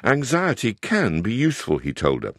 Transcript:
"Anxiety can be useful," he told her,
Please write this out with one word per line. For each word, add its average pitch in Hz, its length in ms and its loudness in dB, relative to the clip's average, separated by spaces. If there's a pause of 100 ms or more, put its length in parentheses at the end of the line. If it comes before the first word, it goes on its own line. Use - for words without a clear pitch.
"Anxiety 139 720 0
can 113 460 0
be 107 140 -2
useful," 139 440 0
he 69 140 -6
told 65 300 0
her, 52 160 -6